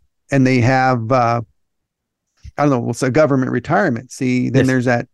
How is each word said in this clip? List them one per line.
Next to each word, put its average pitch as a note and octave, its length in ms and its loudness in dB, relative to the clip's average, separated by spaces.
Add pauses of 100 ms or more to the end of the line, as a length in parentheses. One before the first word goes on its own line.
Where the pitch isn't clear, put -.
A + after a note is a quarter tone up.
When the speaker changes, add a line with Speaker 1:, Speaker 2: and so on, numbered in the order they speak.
(300)
Speaker 1:
And C3+ 160 2
they C3 160 2
have, B2+ 500 0
uh, A#2 300 2 (1160)
I C#3+ 60 2
don't D3+ 60 2
know, B2+ 120 0
what's A#2+ 200 -6
a C3 80 0
government C3 420 2
retirement. B2+ 600 -4
See, B2+ 380 -2
then B2+ 120 2
Speaker 2:
Yes. C3 60 2
Speaker 1:
there's B2+ 180 0
that A#2+ 280 0